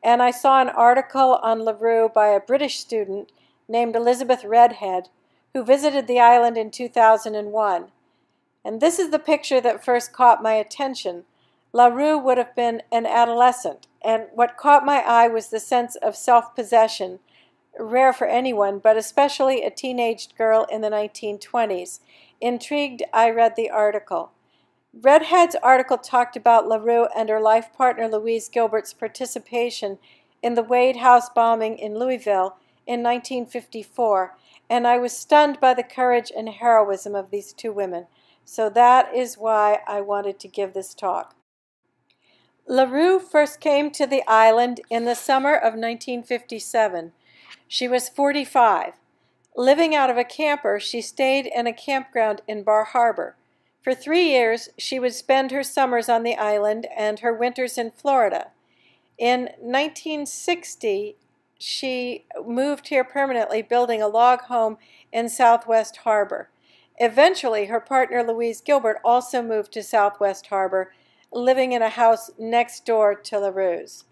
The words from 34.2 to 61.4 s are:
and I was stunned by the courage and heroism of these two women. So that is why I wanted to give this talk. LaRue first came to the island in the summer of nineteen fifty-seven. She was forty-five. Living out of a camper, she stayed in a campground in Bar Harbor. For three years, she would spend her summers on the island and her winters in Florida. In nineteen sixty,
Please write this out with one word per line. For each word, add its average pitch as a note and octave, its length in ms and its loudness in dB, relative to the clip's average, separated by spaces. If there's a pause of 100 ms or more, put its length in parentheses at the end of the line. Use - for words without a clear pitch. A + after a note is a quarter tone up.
and A#3+ 160 0
I A#3+ 120 4
was B3 180 -6
stunned D4 420 4
by B3+ 160 4
the B3 80 -4
courage B3 540 -2
and A3 140 -8
heroism G#3 640 2
of G3 160 -8
these G3+ 200 -10
two A3 200 -10
women. F#3 340 -6 (380)
So A3 260 -4
that A#3+ 420 6
is A#3+ 240 -6
why G#3 520 0
I G#3 140 -6
wanted G3+ 360 -6
to - 80 -20
give F#3+ 260 -8
this F#3+ 220 -12
talk. - 400 -6 (1300)
LaRue C4 540 0
first D4+ 400 -2
came D4 300 -2
to - 160 -4
the C4 200 -2
island A3+ 640 4
in A#3 160 -4
the A#3+ 100 -2
summer C4+ 400 0
of A3+ 200 0
nineteen A#3 480 -8
fifty-seven. A3 880 -6 (560)
She - 180 -6
was B3 220 -2
forty-five. C#4 840 0 (600)
Living D4 400 2
out C#4 140 2
of A#3+ 80 0
a A#3+ 80 0
camper, C#4+ 560 -4
she A#3 220 -10
stayed C4+ 420 -2
in A#3+ 220 -4
a A#3 80 -6
campground A#3+ 720 -4
in G#3+ 140 -10
Bar G#3+ 220 2
Harbor. A#3 520 -2 (460)
For C4 120 -2
three D#4+ 360 0
years, A#3 480 0
she - 200 -8
would B3 140 -4
spend C4+ 380 -2
her C4+ 120 -6
summers B3 460 -2
on A#3 140 0
the A#3 140 -4
island G#3 500 -2 (100)
and G#3+ 240 -4
her A#3 140 -2
winters B3 420 -4
in A3+ 140 -6
Florida. B3 560 0 (720)
In B3 320 -2 (120)
nineteen D4 640 -6
sixty, G#3+ 920 -8 (420)